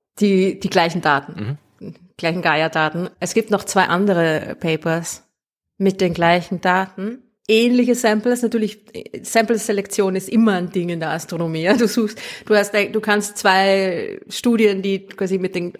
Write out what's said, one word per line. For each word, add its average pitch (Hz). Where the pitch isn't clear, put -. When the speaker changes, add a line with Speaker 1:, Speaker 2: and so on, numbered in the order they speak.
Speaker 1:
die, 196
die 185
gleichen 170
Daten, 139
Speaker 2:
Mhm. -
Speaker 1:
gleichen 170
Gaia-Daten. 160
Es 180
gibt 220
noch 196
zwei -
andere 170
Papers 165
mit 190
den 180
gleichen 175
Daten. 190
Ähnliche 240
Samples, 240
natürlich, 220
Sample-Selektion 208
ist 190
immer 220
ein 180
Ding 175
in 170
der 160
Astronomie. 160
Ja, 190
du 233
suchst, 220
du 208
hast, 202
du 208
kannst 208
zwei 190
Studien, 208
die 196
quasi 190
mit 185
den, 175